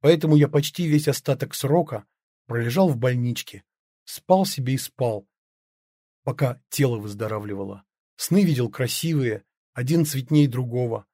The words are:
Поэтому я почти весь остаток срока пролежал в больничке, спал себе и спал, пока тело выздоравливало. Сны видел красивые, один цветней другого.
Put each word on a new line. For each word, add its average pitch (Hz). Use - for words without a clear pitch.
Поэтому 156
я 147
почти 151
весь 151
остаток 131
срока 135
пролежал 117
в 139
больничке, 123
спал -
себе 131
и 131
спал, 110
пока 123
тело 123
выздоравливало. 104
Сны 196
видел 127
красивые, 127
один 147
цветней 147
другого. 120